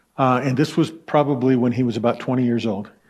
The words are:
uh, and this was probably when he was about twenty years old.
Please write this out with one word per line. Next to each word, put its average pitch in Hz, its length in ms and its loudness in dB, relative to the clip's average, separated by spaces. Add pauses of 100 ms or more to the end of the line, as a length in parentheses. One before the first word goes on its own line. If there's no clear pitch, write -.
(180)
uh, 127 260 2
and 131 140 -2
this 156 180 0
was 165 160 0
probably 131 640 0
when 120 160 2
he 123 120 -2
was 113 120 -2
about 113 240 -2
twenty 127 240 -2
years 117 220 0
old. 101 260 -6 (180)